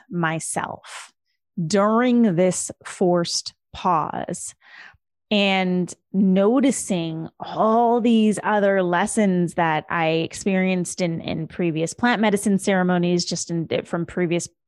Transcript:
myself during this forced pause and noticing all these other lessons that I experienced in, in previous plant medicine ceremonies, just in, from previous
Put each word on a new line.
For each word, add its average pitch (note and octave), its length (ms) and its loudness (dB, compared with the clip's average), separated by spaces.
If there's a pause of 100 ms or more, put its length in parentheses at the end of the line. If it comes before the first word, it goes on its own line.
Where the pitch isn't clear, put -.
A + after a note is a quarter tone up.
myself - 1040 -6 (540)
during A3 720 2
this F3+ 340 0 (140)
forced - 680 -2 (220)
pause - 800 -4 (760)
and F#3+ 640 0 (180)
noticing F#3+ 1160 2 (100)
all A3+ 640 2
these A3 420 4
other G3 400 2
lessons F3+ 720 0
that D#3+ 340 0
I E3 200 0
experienced F#3 920 -2
in, E3 200 -2
in D#3+ 260 -6
previous E3 480 -4
plant A#3+ 260 0
medicine G3+ 380 0
ceremonies, F3+ 640 2
just - 240 -8
in, E3 200 -4 (160)
from E3+ 220 -6
previous F3 420 -2 (200)